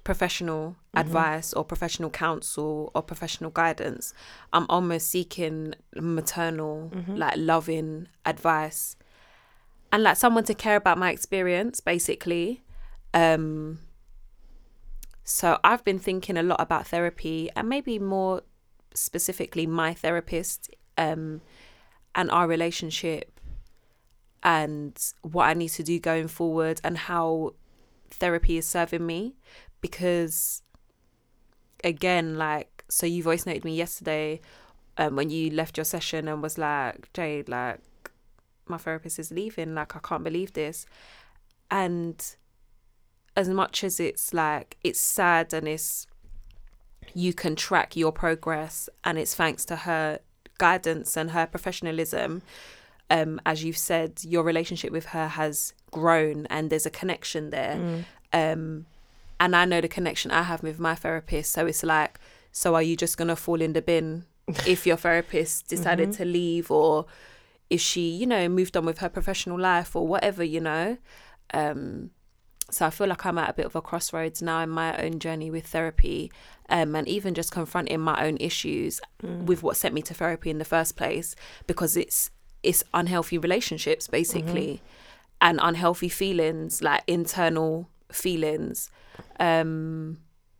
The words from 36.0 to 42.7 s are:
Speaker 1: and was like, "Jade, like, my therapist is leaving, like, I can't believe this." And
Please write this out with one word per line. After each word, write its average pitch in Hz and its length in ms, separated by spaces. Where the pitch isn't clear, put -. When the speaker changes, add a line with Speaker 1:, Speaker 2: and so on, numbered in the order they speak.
Speaker 1:
and 151 140
was 156 160
like, 147 560
"Jade, 151 340
like, 123 320
my 175 100
therapist 160 440
is 156 100
leaving, 170 460
like, 151 180
I - 60
can't - 240
believe 175 300
this." 156 300
And 175 640